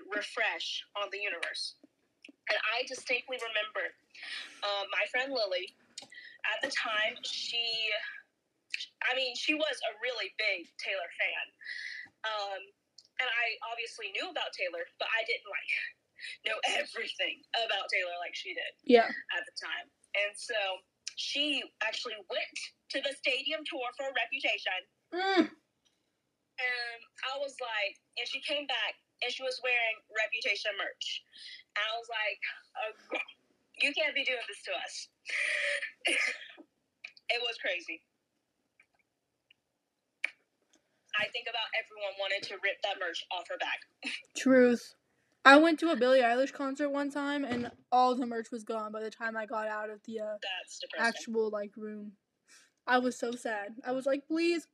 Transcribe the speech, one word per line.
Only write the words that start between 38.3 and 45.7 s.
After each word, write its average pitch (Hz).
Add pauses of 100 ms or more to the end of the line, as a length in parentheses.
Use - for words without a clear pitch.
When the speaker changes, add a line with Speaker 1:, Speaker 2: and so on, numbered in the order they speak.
Speaker 1:
I 208
think 233
about 226
everyone 214
wanted 196
to 202
rip 190
that 196
merch 170
off 175
her 180
back. 175 (240)
<laughs> 254 (260)
Speaker 2:
Truth. 247 (500)
I 277
went 320